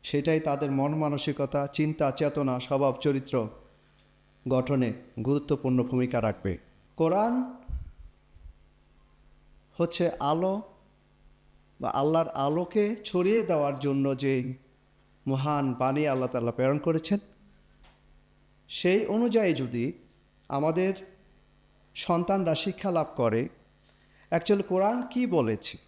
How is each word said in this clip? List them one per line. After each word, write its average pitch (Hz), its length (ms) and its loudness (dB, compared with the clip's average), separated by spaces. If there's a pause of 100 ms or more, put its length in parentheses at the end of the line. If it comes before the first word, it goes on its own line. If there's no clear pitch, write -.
সেটাই 156 380 0
তাদের 143 300 -2
মন 139 240 0
মানসিকতা, 143 720 -2
চিন্তা, 151 440 0
চেতনা, 135 500 0
স্বভাব, 135 400 0
চরিত্র 135 480 0 (1000)
গঠনে 127 440 2 (280)
গুরুত্বপূর্ণ 131 640 2
ভূমিকা 123 380 0
রাখবে। 104 380 -2 (380)
কোরআন 226 580 2 (2250)
হচ্ছে 170 340 0 (100)
আলো, 180 420 0 (1160)
বা 127 100 -2
আল্লাহর 160 380 2
আলোকে 180 760 0
ছড়িয়ে 196 380 2
দেওয়ার 147 360 0
জন্য 139 400 0
যে 131 360 0 (720)
মহান 139 480 0
বাণী 135 320 0
আল্লাহ 131 220 0
তাআলা 117 240 -2
প্রেরণ 135 260 2
করেছেন, 160 400 0 (1500)
সেই 196 380 2
অনুযায়ী 214 480 2
যদি 123 380 -2 (560)
আমাদের 160 460 0 (1000)
সন্তানরা 175 600 0
শিক্ষা 190 360 -4
লাভ 160 160 0 (100)
করে, 117 320 2 (800)
actually 196 320 2
কোরআন 202 440 0
কি 247 200 -2
বলেছে? 113 600 -2